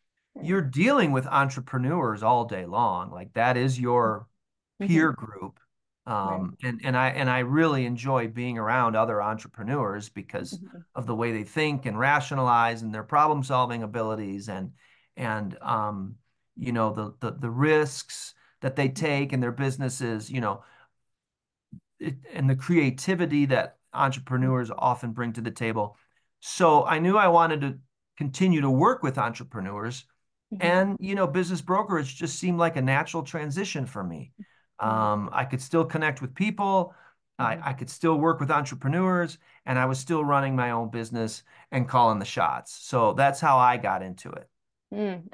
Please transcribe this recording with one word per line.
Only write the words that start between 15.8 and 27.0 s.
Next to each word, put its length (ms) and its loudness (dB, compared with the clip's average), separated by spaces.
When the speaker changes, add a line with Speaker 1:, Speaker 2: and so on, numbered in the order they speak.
Speaker 2:
you 160 -4
know, 180 2
the, 300 -8
the, 180 -6
the 100 -4
risks 840 0
that 160 -4
they 140 0
Speaker 1:
Mm-hmm. 160 -4
Speaker 2:
take 260 -2
in 80 0
their 140 0
businesses, 760 -4
you 120 -4
know, 220 -4
it, 180 -8
and 160 0
the 80 4
creativity 880 2
that 320 0
entrepreneurs 760 0
Speaker 1:
Mm-hmm. 100 -8
Speaker 2:
often 340 0
bring 180 -4
to 100 -8
the 100 -6
table. 460 -4
So 420 6
I 160 2
knew 180 4